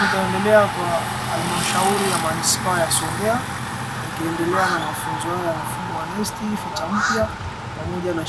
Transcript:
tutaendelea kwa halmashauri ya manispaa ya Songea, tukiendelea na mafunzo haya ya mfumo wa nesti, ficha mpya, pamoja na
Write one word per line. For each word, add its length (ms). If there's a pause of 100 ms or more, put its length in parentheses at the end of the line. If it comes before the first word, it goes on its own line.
tutaendelea 600 (120)
kwa 140 (420)
halmashauri 800
ya 140
manispaa 580
ya 140
Songea, 380 (680)
tukiendelea 680
na 60 (100)
mafunzo 460
haya 180
ya 100
mfumo 380
wa 120
nesti, 320 (180)
ficha 220 (120)
mpya, 280 (520)
pamoja 420
na 100